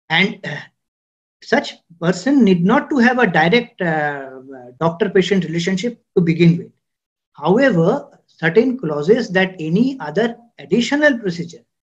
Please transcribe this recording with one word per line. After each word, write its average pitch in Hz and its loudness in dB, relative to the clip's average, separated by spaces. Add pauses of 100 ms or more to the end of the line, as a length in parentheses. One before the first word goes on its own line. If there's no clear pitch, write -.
and, 190 -2
uh, 147 -10 (840)
such - -2 (260)
person 208 2
need 180 4
not 285 2
to 294 0
have 247 2
a 240 4
direct, 175 0
uh, 147 -4 (500)
doctor-patient 185 0
relationship 185 -4 (140)
to 190 4
begin 165 4
with. 127 -14 (600)
However, 202 0 (180)
certain 226 0
clauses 160 0
that 185 0
any 180 -2
other 185 -4 (220)
additional 233 0
procedure, 175 -8 (300)